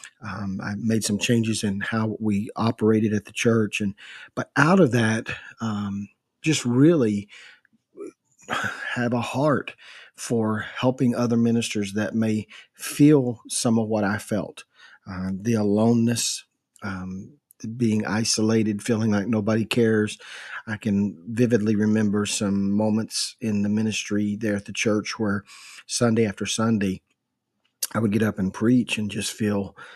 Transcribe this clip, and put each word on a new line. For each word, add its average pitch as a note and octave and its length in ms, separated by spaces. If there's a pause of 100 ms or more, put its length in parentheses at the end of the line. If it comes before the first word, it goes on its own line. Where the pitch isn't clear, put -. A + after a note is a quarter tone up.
(200)
Um, G2 400
I G2+ 160
made A2 280
some G2+ 140
changes A2+ 440
in G2+ 160
how A2 400
we G#2+ 380
operated A2 560
at G#2 140
the - 60
church. A2+ 480
And, G2 140 (400)
but - 220
out F#3 240
of C#3 100
that, A2 380 (320)
um, G2+ 480 (320)
just D3+ 240
really A#2+ 640 (1700)
have A#2+ 180
a A#2+ 80
heart C3 540 (400)
for A2 460 (160)
helping B2+ 380
other A#2+ 220
ministers A2+ 580
that G#2+ 200
may A2 320 (280)
feel C#3+ 720
some A#2 280
of A2 120
what G#2+ 160
I G#2+ 140
felt, - 460 (460)
uh, F#2 220
the G#2 220
aloneness, A2+ 920 (380)
um, F#2+ 500 (440)
being A2 300
isolated, A2 800
feeling A2 260
like G2+ 160
nobody A2 380
cares. A2 520 (480)
I G#2+ 120
can G2+ 500
vividly A2+ 480
remember G#2+ 500
some G2 460
moments G#2+ 720
in G#2 220
the G#2 60
ministry G#2 680
there G#2+ 180
at G2+ 100
the G#2+ 80
church G2+ 460
where G#2 240 (440)
Sunday A2+ 380
after G2+ 220
Sunday, G2+ 560 (880)
I - 60
would A2 140
get A2 100
up G#2+ 160
and F#2+ 160
preach A#2+ 420
and G#2+ 140
just G#2 220
feel, G2+ 440 (180)